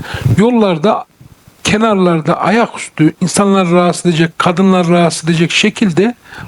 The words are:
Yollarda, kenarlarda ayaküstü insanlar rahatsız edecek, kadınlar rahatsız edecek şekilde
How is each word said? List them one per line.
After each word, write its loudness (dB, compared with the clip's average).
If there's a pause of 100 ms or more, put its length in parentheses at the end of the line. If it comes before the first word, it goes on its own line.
(380)
Yollarda, 0 (580)
kenarlarda 0
ayaküstü -2
insanlar 0
rahatsız 0
edecek, 0
kadınlar 0
rahatsız 2
edecek 0
şekilde 0 (320)